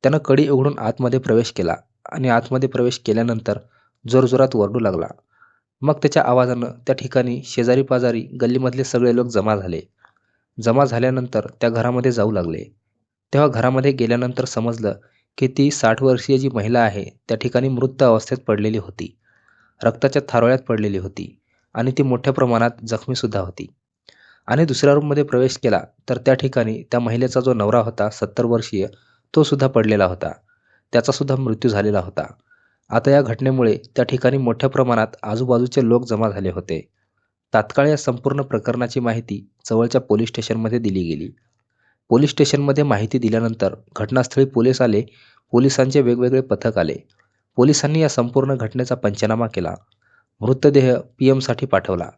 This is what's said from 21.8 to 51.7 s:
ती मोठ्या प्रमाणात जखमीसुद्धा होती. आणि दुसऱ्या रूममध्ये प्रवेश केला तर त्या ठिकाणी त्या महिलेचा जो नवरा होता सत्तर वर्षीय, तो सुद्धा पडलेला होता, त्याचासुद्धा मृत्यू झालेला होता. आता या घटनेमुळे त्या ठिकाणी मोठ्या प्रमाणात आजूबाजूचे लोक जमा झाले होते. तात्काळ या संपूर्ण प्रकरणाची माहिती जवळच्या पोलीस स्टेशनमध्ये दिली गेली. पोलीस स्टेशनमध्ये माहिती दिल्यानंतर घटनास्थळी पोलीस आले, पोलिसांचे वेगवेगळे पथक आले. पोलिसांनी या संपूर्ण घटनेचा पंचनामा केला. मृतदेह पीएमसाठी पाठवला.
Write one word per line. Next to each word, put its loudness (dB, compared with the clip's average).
ती -2
मोठ्या 0
प्रमाणात 2
जखमीसुद्धा -4
होती. -10
आणि 2
दुसऱ्या 4
रूममध्ये 0
प्रवेश 0
केला 0
तर -2
त्या 2
ठिकाणी -2
त्या -2
महिलेचा 0
जो 2
नवरा 2
होता -2
सत्तर -4
वर्षीय, -2
तो 4
सुद्धा 2
पडलेला 2
होता, -4
त्याचासुद्धा 0
मृत्यू -2
झालेला 0
होता. -10
आता 0
या 6
घटनेमुळे 0
त्या 2
ठिकाणी 0
मोठ्या 0
प्रमाणात 0
आजूबाजूचे 0
लोक 4
जमा -2
झाले -6
होते. -8
तात्काळ 2
या 2
संपूर्ण -4
प्रकरणाची -4
माहिती -6
जवळच्या 2
पोलीस 0
स्टेशनमध्ये -4
दिली -2
गेली. -6
पोलीस 4
स्टेशनमध्ये 2
माहिती 0
दिल्यानंतर 0
घटनास्थळी 0
पोलीस 0
आले, 2
पोलिसांचे 2
वेगवेगळे 2
पथक -2
आले. -2
पोलिसांनी 4
या 4
संपूर्ण 0
घटनेचा -4
पंचनामा -2
केला. -6
मृतदेह 4
पीएमसाठी 0
पाठवला. -2